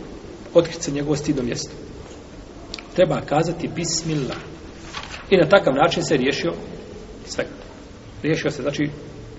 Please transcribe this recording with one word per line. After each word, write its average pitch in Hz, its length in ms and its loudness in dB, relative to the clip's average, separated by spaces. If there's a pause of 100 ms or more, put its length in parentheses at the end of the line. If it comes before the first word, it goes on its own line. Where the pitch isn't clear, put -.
(540)
otkriti - 300 4
se 156 60 -4
njegovo 143 260 0
stidno 135 260 0
mjesto. 123 300 -4 (1200)
Treba 156 260 6
kazati 160 480 2
bismillah. 156 720 -2 (920)
I 196 60 8
na 160 120 8
takav 170 260 8
način 160 280 4
se 156 140 4
riješio 139 360 2 (760)
svega. - 240 -4 (720)
Riješio 156 280 2
se, 123 120 -6
znači, 147 280 0 (480)